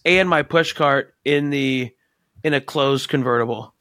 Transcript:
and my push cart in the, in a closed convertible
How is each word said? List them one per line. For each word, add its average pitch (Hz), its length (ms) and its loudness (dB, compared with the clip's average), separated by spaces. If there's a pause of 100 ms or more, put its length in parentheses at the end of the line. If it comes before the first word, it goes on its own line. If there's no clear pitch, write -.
and 180 240 2
my 156 160 2
push 165 280 0
cart 139 420 0 (100)
in 143 260 0
the, 131 420 -2 (520)
in 151 100 0
a 135 60 0
closed 139 480 -2
convertible 120 720 -2